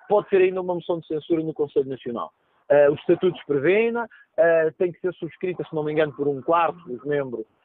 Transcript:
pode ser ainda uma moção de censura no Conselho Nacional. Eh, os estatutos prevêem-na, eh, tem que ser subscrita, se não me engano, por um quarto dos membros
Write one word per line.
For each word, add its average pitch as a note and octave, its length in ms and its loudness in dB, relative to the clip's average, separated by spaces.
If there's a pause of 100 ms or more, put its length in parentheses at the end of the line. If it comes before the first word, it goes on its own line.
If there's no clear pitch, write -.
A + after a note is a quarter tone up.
pode - 220 0
ser F#3+ 140 4
ainda F#3 180 0
uma F3+ 140 -4
moção E3+ 260 -6
de - 60 -16
censura D#3+ 360 -4
no D#3+ 120 -6
Conselho D3 340 -2
Nacional. A#2 420 -10 (380)
Eh, C#3+ 220 6
os D3+ 100 -2
estatutos F3 460 0
prevêem-na, G#3+ 600 0 (300)
eh, E3 400 4
tem F3+ 160 -2
que - 80 -20
ser F3 140 -4
subscrita, E3 500 -8
se - 100 -12
não D3+ 80 -2
me D3+ 100 -4
engano, D3+ 200 0
por C#3+ 160 -4
um C3+ 140 -4
quarto E3 440 0
dos A#2+ 200 -12
membros C3 400 -4 (180)